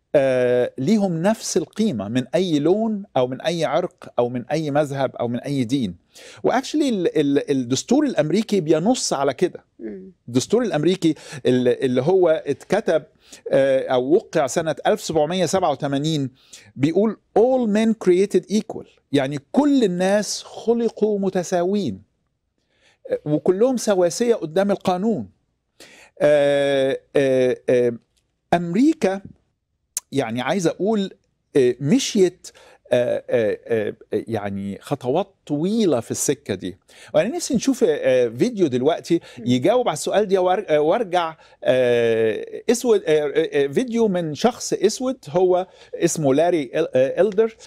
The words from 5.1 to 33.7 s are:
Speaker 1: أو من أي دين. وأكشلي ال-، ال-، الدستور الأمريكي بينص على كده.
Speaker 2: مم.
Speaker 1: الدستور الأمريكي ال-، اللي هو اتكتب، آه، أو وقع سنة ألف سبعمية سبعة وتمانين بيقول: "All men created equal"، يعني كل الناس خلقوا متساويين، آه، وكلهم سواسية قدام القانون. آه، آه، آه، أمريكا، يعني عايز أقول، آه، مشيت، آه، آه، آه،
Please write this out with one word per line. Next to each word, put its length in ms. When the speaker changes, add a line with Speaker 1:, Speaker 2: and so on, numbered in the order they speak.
Speaker 1:
أو 120
من 120
أي 240
دين. 320
وأكشلي 460
ال-، 300
ال-، 320
الدستور 540
الأمريكي 560
بينص 520
على 200
كده. 320
Speaker 2:
مم. 320
Speaker 1:
الدستور 360
الأمريكي 520
ال-، 380
اللي 180
هو 280
اتكتب، 580
آه، 360
أو 260
وقع 340
سنة 280
ألف 140
سبعمية 440
سبعة 260
وتمانين 580
بيقول: 420
"All 280
men 160
created 500
equal"، 300
يعني 280
كل 320
الناس 600
خلقوا 760
متساويين، 840
آه، 140
وكلهم 520
سواسية 580
قدام 360
القانون. 580
آه، 800
آه، 420
آه، 220
أمريكا، 680
يعني 300
عايز 260
أقول، 440
آه، 240
مشيت، 680
آه، 360
آه، 380
آه، 260